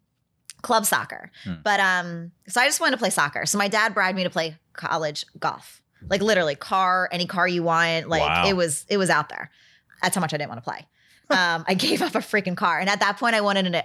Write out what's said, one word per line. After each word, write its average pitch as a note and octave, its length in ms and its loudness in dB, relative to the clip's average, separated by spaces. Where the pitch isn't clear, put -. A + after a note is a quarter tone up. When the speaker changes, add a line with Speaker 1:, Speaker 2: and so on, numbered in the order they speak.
Speaker 1:
club A3 220 2
soccer. - 460 -4
Speaker 2:
Hmm. F#3+ 80 -6
Speaker 1:
But, G3+ 160 2
um, F3 540 -2
so A#3+ 100 0
I B3+ 60 4
just C#4+ 160 0
wanted D#4 100 2
to C4 60 0
play G3+ 120 0
soccer. - 360 0
So - 120 0
my G3+ 120 0
dad G#3+ 240 2
bribed F#3+ 240 0
me F#3 80 -2
to F3 40 -2
play E3 280 -4
college D#3 500 -4
golf. - 420 -6
Like, G3 120 0
literally, F3+ 340 2
car, F#3 560 0
any F3 140 -2
car F3+ 220 0
you F3 160 0
want. E3 460 2
Like, D#3+ 120 2
Speaker 2:
Wow. E3 260 4
Speaker 1:
it G3 100 2
was, E3 320 -2
it G3+ 80 2
was F#3 120 2
out D3+ 200 2
there. - 200 -12
That's F3 100 0
how G3 80 0
much D#3 100 -2
I D#3 60 -4
didn't C#3+ 120 -6
wanna A#2 120 -12
play. - 240 -12
Um, E3+ 360 2
I F#3 60 2
gave D4+ 300 0
up E4 100 -2
a G3 60 0
freaking F#3+ 360 -2
car. E3+ 240 0
And F#3+ 80 0
at G3+ 120 0
that G3+ 180 0
point, A#3 160 2
I A3 80 2
wanted G3 320 0
an, D#3+ 120 0